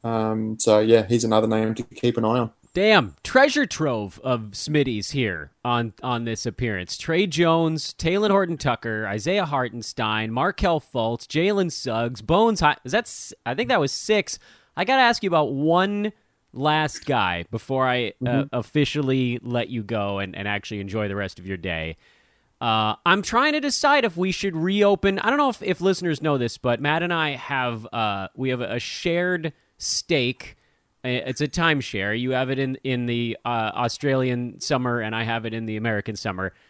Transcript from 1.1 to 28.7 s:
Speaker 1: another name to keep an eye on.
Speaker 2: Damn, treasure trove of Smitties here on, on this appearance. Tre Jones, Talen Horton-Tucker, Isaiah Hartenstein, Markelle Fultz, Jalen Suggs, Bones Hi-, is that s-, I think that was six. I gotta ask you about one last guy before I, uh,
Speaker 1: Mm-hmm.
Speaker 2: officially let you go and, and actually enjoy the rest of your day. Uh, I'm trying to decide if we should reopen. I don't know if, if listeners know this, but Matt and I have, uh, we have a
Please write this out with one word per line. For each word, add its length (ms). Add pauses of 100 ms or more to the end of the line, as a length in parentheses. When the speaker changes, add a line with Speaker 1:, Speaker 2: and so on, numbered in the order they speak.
Speaker 1:
another 220
name 280
to 80
keep 340
an 80
eye 140
on. 140 (220)
Speaker 2:
Damn, 500
treasure 420
trove 560
of 300
Smitties 600
here 380 (140)
on, 380
on 240
this 200
appearance. 520
Tre 280
Jones, 680
Talen 360
Horton-Tucker, 760
Isaiah 400
Hartenstein, 840
Markelle 500
Fultz, 460
Jalen 460
Suggs, 500
Bones 380
Hi-, 240
is 80
that 120
s-, 280 (140)
I 80
think 160
that 100
was 100
six. 480 (380)
I 80
gotta 180
ask 220
you 60
about 240
one 580 (400)
last 540
guy 440
before 380
I, 200
uh, 40 (120)
Speaker 1:
Mm-hmm. 300
Speaker 2:
officially 880
let 280
you 120
go 380
and, 160
and 100
actually 340
enjoy 280
the 80
rest 240
of 80
your 80
day. 400 (640)
Uh, 340 (120)
I'm 160
trying 320
to 60
decide 440
if 120
we 140
should 260
reopen. 640
I 100
don't 80
know 100
if, 140
if 180
listeners 420
know 160
this, 200
but 220
Matt 220
and 100
I 180
have, 640
uh, 440
we 140
have 100
a 180